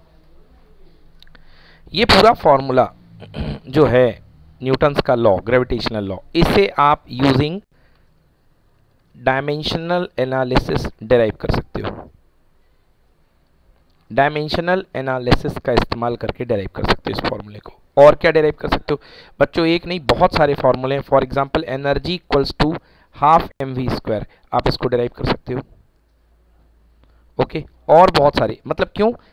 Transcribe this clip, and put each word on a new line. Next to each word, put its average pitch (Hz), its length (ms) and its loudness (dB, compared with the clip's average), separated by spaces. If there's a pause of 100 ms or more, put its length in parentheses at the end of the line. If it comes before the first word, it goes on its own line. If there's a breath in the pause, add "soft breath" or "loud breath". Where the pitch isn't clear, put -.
(1900 soft breath)
ये 196 120 0
पूरा 214 280 6
formula 135 580 2 (400)
<clears throat> - 360 -10
जो 139 180 4
है 120 420 2 (360)
न्यूटन्स 139 380 0
का 127 140 2
लॉ, 113 220 4
gravitational 117 640 -2
law, 98 140 -8 (180)
इसे 170 320 2
आप 147 400 0
using 139 520 0 (1600)
dimensional 147 920 -4 (120)
analysis 131 680 -2 (180)
derive 113 380 2
कर - 100 -6
सकते - 300 -6
हो। - 280 -12 (2000)
dimensional 151 760 -2 (100)
analysis 131 640 -2
का - 160 -4
इस्तेमाल 117 420 -2
करके - 300 -10
derive 101 300 -4
कर - 100 -8
सकते - 260 -2
हो - 80 -8
इस - 100 -4
formula 104 300 -12
को। - 140 -20 (240)
और 143 180 8
क्या 160 160 0
derive 151 280 2
कर - 80 -8
सकते - 260 -4
हो 143 60 -6 (400 loud breath)
बच्चों? 165 280 0
एक 170 180 0
नहीं, 180 140 -8
बहुत 135 360 0
सारे 147 180 2
formula 131 420 -2
हैं। 139 80 -6
For 135 180 2
example, 139 480 -4
energy 143 480 -4
equals 139 380 -2
to 151 160 -2 (440 soft breath)
half 160 320 4 (160)
M 135 120 -8
V 127 140 -6
square, 113 360 -6 (280 soft breath)
आप 123 140 0
इसको - 200 -2
derive 120 300 -2
कर - 80 -6
सकते - 280 -4
हो। 127 80 -6 (1800)
ओके, - 240 -4 (260)
और 180 220 8
बहुत 147 260 2
सारे, 110 300 -2
मतलब 165 280 -4
क्यों? 208 160 0 (220 soft breath)